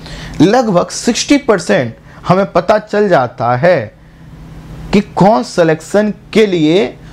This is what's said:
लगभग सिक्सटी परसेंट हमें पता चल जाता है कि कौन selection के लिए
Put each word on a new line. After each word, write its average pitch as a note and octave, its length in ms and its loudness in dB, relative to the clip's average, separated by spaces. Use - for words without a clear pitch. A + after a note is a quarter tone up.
लगभग G#3 480 2
सिक्सटी - 500 0
परसेंट F3 580 -2
हमें F#3 240 2
पता F3+ 260 0
चल G#3 300 -2
जाता B2 480 0
है C3+ 380 0
कि G3+ 80 4
कौन G#3+ 420 2
selection F3+ 720 -2
के G#3+ 140 4
लिए F3+ 520 0